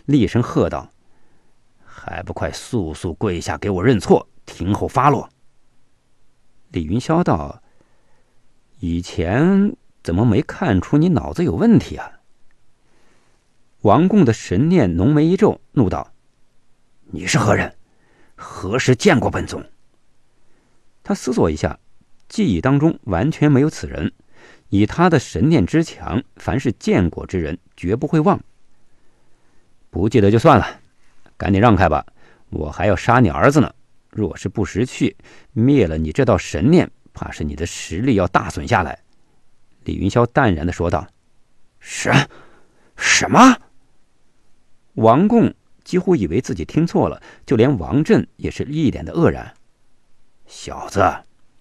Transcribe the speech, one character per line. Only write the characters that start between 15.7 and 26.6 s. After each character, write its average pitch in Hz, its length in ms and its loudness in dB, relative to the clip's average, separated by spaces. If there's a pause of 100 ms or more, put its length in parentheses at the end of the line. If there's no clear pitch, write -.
怒 107 160 2
道 73 240 -8 (1000)
：“你 85 140 -10
是 - 120 -2
何 110 180 2
人？ 90 200 -4 (600)
何 - 420 -8
时 127 180 2
见 160 240 2
过 92 100 -2
本 - 160 -4
宗？” - 180 -12 (1400)
他 - 120 -4
思 254 180 -4
索 156 180 2
一 78 60 -4
下， - 240 -6 (480)
记 208 200 -2
忆 90 120 0
当 139 200 2
中 160 240 0
完 104 280 -2
全 151 200 2
没 131 100 4
有 151 80 0
此 - 180 -10
人。 69 240 -6 (580)
以 101 160 2
他 170 240 0
的 165 100 2
神 104 280 -2
念 147 180 4
之 156 180 0
强， 85 380 -6 (160)
凡 - 220 -4
是 127 140 -2